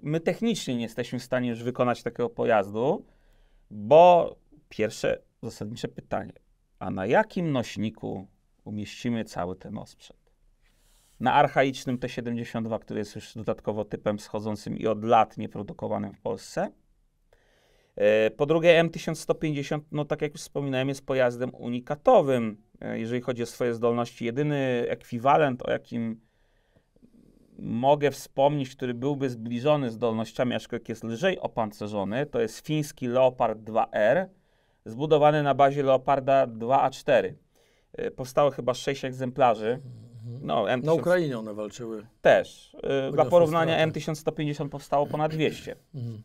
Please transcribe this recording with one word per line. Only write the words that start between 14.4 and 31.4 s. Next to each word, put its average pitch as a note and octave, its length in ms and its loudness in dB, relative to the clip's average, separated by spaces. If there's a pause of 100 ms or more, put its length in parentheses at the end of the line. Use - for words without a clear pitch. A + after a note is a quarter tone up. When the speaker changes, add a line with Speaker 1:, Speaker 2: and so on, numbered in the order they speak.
Speaker 1:
i - 80 -4
od G#2+ 180 -2
lat A2+ 340 4
nieprodukowanym G#2+ 720 -8
w - 80 -20
Polsce? - 500 -6 (1300)
E, G#2+ 340 4
po - 160 -2
drugie, E3 340 6
M E3 100 2
tysiąc E3 300 -8
sto - 140 -2
pięćdziesiąt, D3 580 -4
no, D3 120 -2
tak D3+ 180 -4
jak D3 100 -4
już - 80 -16
wspominałem, C3+ 480 -4
jest C3+ 180 -6
pojazdem B2 480 0
unikatowym, B2 1080 2 (180)
e, A2+ 180 -6
jeżeli A#2 220 -4
chodzi A#2+ 220 -4
o A#2 40 -4
swoje A#2+ 280 -4
zdolności. A#2+ 500 -2
Jedyny C3 640 -2
ekwiwalent, C3 720 0
o - 80 -4
jakim A#2 500 -6 (1400)
mogę C3+ 520 2
wspomnieć, C#3 680 -2
który B2 180 -6
byłby C3+ 360 -2
zbliżony A#2+ 600 -2
zdolnościami, A2+ 640 -2
aczkolwiek - 340 -8
jest A2+ 160 -8
lżej B2+ 360 -2